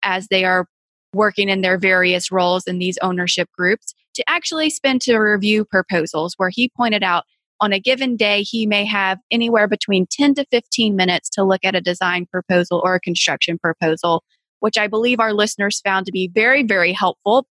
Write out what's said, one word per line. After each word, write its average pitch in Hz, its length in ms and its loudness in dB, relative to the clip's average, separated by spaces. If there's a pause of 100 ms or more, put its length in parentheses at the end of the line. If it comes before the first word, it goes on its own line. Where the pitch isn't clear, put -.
as 190 240 -4
they 185 160 0
are 185 240 0 (460)
working 202 360 0
in 190 120 0
their 185 160 2
various 180 520 0
roles 180 380 0
in 185 100 -4
these 180 240 -4
ownership 180 560 -2
groups 180 380 -2 (180)
to - 140 -6
actually 311 420 -2
spend 262 320 0
to 233 160 2
review 214 460 2
proposals, 175 720 -2
where 185 160 0
he 247 240 -2
pointed 214 280 0
out 175 200 0 (380)
on 208 100 2
a 196 80 0
given 254 380 -2
day, 208 260 2
he 220 240 -2
may 208 180 0
have 196 320 -2 (140)
anywhere 233 360 2
between 196 440 0
ten 277 240 2
to 269 160 -2
fifteen 226 440 0
minutes 185 340 0
to 202 140 -2
look 190 200 2
at 190 100 0
a 180 80 -2
design 180 460 -2
proposal 180 560 0
or 185 120 0
a 180 40 -2
construction 170 580 -2
proposal, 165 680 -2 (360)
which 214 180 -2
I 214 100 0
believe 226 340 0
our 220 120 0
listeners 208 460 -2
found 190 260 -2
to - 60 -8
be 185 160 -2
very, 240 360 2
very 185 280 2
helpful 202 600 0